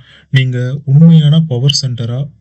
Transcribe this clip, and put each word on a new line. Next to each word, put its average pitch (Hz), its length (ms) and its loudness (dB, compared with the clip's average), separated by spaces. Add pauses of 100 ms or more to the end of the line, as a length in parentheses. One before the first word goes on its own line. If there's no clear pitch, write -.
(300)
நீங்க 127 540 -2
உண்மையான 160 600 4
பவர் 131 380 -2
சென்டரா 123 580 -8